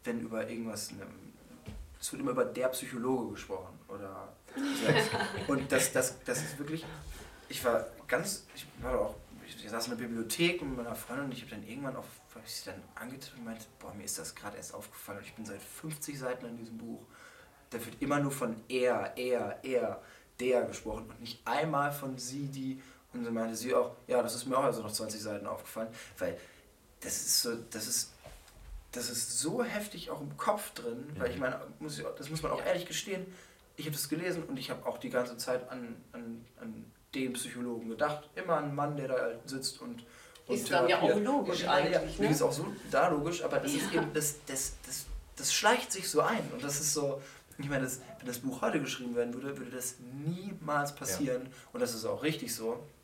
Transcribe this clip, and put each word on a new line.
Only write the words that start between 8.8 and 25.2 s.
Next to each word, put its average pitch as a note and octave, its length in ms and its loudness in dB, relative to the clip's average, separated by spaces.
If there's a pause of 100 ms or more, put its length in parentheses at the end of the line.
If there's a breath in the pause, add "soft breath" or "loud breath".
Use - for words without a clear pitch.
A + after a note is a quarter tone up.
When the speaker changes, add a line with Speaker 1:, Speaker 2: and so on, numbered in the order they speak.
Speaker 1:
war B2 180 2
auch, - 140 2 (320)
ich, - 180 -14
ich G#2+ 60 -8
saß A#2 180 -2
in A#2+ 80 -2
der A#2+ 80 -2
Bibliothek A#2 580 2
mit C3+ 140 -2
meiner A#2 200 -4
Freundin C#3 300 -4
und B2+ 80 -4
ich A2+ 80 -10
hab - 80 -14
dann G#2 160 -10
irgendwann C3 300 -6
auf, - 100 -10 (280)
hab - 100 -16
ich - 100 -8
sie - 160 -8
dann G2 120 -10 (120)
angetippt C3 420 -10
und A#2+ 80 -12
meinte, A2+ 220 -8 (120)
„Boah, - 160 -12
mir G#2 100 -10
ist - 140 -4
das - 160 -8
grad G#2 220 -10
erst - 180 -12
aufgefallen - 440 -10
und G2 80 -12
ich - 80 -16
bin A2+ 100 -10
seit G2+ 160 -10
fünfzig - 580 -8
Seiten B2+ 280 -4
an A#2 100 -8
diesem A2+ 220 -10
Buch.“ A#2 240 -8 (680 loud breath)
Da A#2+ 140 -4
wird A#2 160 -8
immer C#3+ 200 6
nur C#3 120 4
von A2+ 240 0 (120)
er, B2 480 4
er, B2 460 2
er, B2 380 2 (400 loud breath)
der B2 240 6
gesprochen A2 440 -6
und - 120 -14
nicht - 260 -10
einmal C#3+ 460 4
von C3+ 260 -4
sie, C3+ 300 -4
die, C3 340 -4 (300 loud breath)
und B2 120 -4
dann A#2 100 0
meinte A2+ 200 2
sie B2 200 0
auch, B2 180 6 (140)
„Ja, B2 160 6
das A#2+ 120 0
ist B2 120 -4
mir C3 120 2
auch C3+ 60 4
erst A2+ 180 2
nach G#2 100 -6
zwanzig G#2+ 280 -4